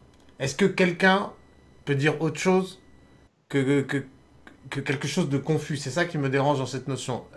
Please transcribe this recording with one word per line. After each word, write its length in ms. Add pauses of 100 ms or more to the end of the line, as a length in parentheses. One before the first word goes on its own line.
(400)
est-ce 160
que 100
quelqu'un 680 (540)
peut 100
dire 260
autre 180
chose 420 (680)
que, 340
que, 160
que, 60 (640)
que 120
quelque 260
chose 220
de 80
confus ? 400
C'est 140
ça 140
qui 120
me 120
dérange 300
dans 60
cette 220
notion. 380 (100)